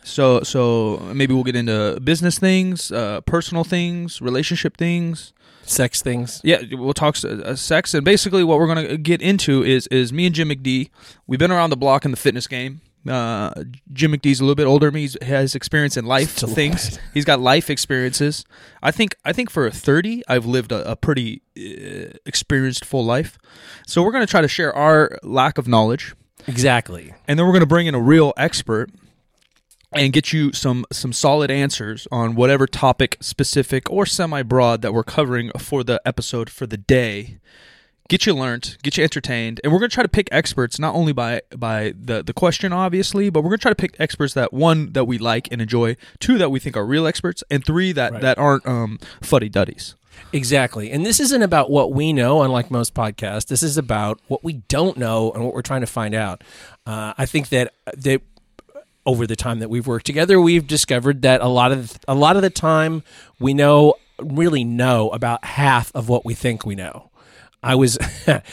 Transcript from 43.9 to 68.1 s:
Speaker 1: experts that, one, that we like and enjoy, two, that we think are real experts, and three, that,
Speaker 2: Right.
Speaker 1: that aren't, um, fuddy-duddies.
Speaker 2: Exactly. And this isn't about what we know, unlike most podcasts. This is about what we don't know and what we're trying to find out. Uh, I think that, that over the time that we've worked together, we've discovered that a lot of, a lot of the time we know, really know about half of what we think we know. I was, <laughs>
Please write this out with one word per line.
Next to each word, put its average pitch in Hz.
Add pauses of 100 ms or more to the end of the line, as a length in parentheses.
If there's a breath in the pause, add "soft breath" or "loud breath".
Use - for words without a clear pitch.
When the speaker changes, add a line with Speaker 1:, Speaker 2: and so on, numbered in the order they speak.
Speaker 1:
experts 147
that, 123
one, 156
that 131
we 123
like 117
and 117
enjoy, 117 (240 loud breath)
two, 247
that 156
we 135
think 123
are 104
real 151
experts, 175
and 139
three, 180
that, 135
Speaker 2:
Right. 110
Speaker 1:
that 131
aren't, 139
um, 117 (220 loud breath)
fuddy-duddies. - (360 loud breath)
Speaker 2:
Exactly. 127
And 151
this 220
isn't 269
about 165
what 139
we 151
know, 139
unlike 127
most 120
podcasts. 107
This 135
is 147
about 107
what 135
we 165
don't 143
know 113
and 113
what 123
we're 123
trying 135
to 117
find 107
out. 101 (420 loud breath)
Uh, 110
I 131
think 143
that, 123 (220)
that 135 (800)
over 120
the 110
time 117
that 110
we've 120
worked 113
together, 175
we've 165
discovered 135
that 131
a 123
lot 123
of, 127
a 135
lot 151
of 196
the 190
time 160 (380 loud breath)
we 135
know, 147 (260)
really 151
know 117
about 117
half 131
of 117
what 120
we 117
think 120
we 98
know. 90 (520 soft breath)
I 131
was, 131
<laughs> -